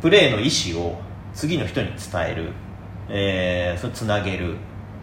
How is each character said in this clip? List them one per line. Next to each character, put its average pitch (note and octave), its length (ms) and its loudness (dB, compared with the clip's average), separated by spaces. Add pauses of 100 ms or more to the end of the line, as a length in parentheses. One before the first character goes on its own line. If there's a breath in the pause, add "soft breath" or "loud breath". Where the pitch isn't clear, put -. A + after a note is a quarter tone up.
プ E3 80 6
レ F3+ 200 10
ー - 20 2
の G#2 80 2
意 B2 100 2 (240)
思 E2+ 120 -2
を E2+ 120 -4 (360)
次 D#3 240 0
の G#2+ 80 0
人 A#2+ 160 -2
に G2 80 -2
伝 - 80 -8 (320)
え E2 60 -4
る、 E2 180 -4 (560)
え F#2 680 2
ー、 - 20 -4
そ B2+ 80 -4
れ - 60 -4
つ - 100 -6
な G#2 180 2
げ F#2+ 160 -2
る E2+ 180 -2
っ - 20 -8 (460)